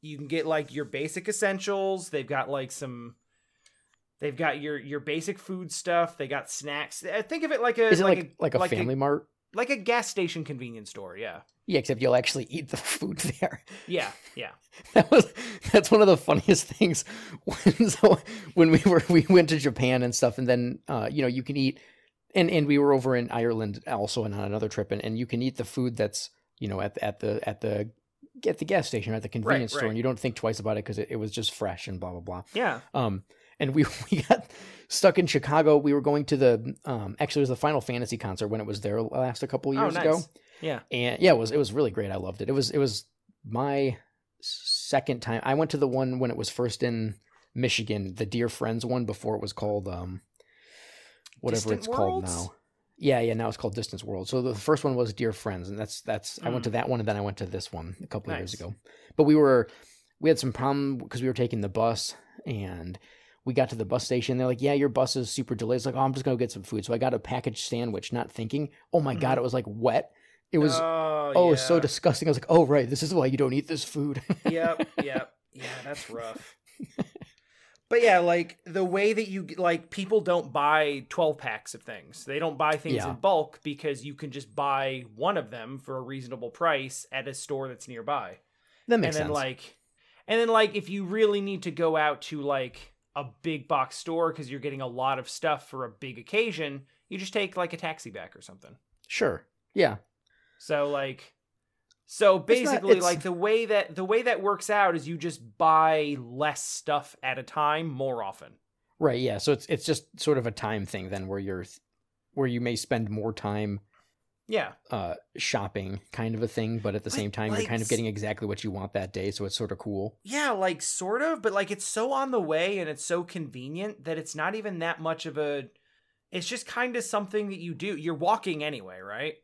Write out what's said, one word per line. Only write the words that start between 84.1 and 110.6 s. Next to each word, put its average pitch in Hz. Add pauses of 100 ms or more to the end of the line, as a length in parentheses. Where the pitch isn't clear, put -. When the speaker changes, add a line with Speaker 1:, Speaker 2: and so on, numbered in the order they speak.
Speaker 1:
can 143
just 120
buy 135 (100)
one 175
of 120
them 120
for 131
a 131
reasonable 127
price 139
at 131
a 135
store 135
that's 127
nearby. 113 (500)
Speaker 2:
That 233
makes 160
Speaker 1:
And -
then, 151
Speaker 2:
sense. 151
Speaker 1:
like, 131 (500)
and 226
then, 233
like, 214
if 196
you 196
really 208
need 196
to 175
go 160
out 151
to, 151
like, 135 (220)
a 139 (180)
big 156
box 135
store 165
'cause 151
you're 135
getting 135
a 131
lot 127
of 123
stuff 151
for 131
a 117
big 123
occasion, 151 (220)
you 190
just 190
take, 190
like, 175
a 165
taxi 156
back 95
or -
something. - (320)
Speaker 2:
Sure. - (300)
Yeah. 135 (600)
Speaker 1:
So, 147
like, 139 (720)
so 196 (100)
Speaker 2:
It's 240
not, 285
Speaker 1:
basically, 196
Speaker 2:
it's 180
Speaker 1:
like, 175
the 185
way 214
that, 202
the 190
way 220
that 240
works 196
out 202
is 143
you 165
just 135
buy 160
less 131
stuff -
at 131
a 127
time 151
more 131
often. 95 (460)
Speaker 2:
Right, 127
yeah. 120
So 147
it's, 135
it's -
just -
sort 147
of 120
a 113
time 107